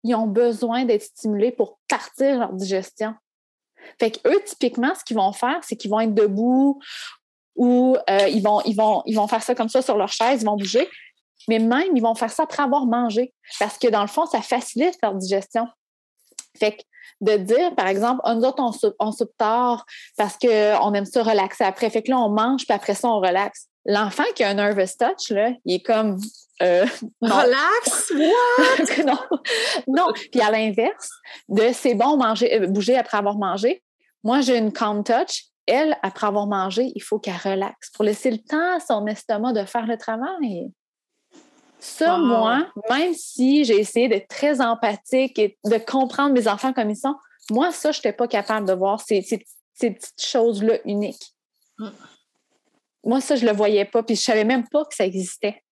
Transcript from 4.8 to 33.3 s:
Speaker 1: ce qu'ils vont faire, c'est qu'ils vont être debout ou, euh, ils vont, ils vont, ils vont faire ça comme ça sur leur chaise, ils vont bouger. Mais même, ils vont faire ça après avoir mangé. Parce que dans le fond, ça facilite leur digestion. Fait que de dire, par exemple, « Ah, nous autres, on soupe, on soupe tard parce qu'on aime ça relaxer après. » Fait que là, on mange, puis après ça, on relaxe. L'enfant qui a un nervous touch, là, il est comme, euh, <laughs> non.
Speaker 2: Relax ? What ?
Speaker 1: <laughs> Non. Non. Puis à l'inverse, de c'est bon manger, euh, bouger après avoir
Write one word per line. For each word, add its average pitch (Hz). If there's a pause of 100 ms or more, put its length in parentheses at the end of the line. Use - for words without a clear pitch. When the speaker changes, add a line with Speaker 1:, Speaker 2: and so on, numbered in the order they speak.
Speaker 1:
ce -
qu'ils 226
vont 196
faire, 254
c'est -
qu'ils 202
vont 214
être 220
debout 247 (760)
ou, 247 (120)
euh, 294
ils 208
vont, 208
ils 208
vont, 214
ils 220
vont 208
faire 226
ça 247
comme 226
ça 254
sur 254
leur 202
chaise, 233
ils 214
vont 208
bouger. 202 (600)
Mais 226
même, 269
ils 226
vont 226
faire 226
ça 320
après 311
avoir 269
mangé. 233 (260)
Parce 208
que 247
dans 214
le 208
fond, 320
ça -
facilite 262
leur 202
digestion. 196 (920)
Fait 208
que - (400)
de 214
dire, 240
par 196
exemple, « 226
Ah, 233
nous 226
autres, 269
on 233
soupe, 214
on 214
soupe 220
tard 233 (320)
parce 208
qu'on 208
aime 196
ça 233
relaxer 208
après. » 196
Fait 220
que 247
là, 262
on 226
mange, 240
puis 220
après 202
ça, 240
on 220
relaxe. 190 (200)
L'enfant 208 (100)
qui -
a 196
un 202
nervous 202 (180)
touch, 294
là, 214 (140)
il -
est -
comme, 220 (440)
euh, 180 (160)
<laughs> -
non. 220
Speaker 2:
Relax ? 294
What ? 480
Speaker 1:
<laughs> -
Non. 262 (680)
Non. 294 (240)
Puis 247
à 214
l'inverse, 220 (400)
de 220
c'est 240
bon 262
manger, 226
euh, 180
bouger 202
après 233
avoir 202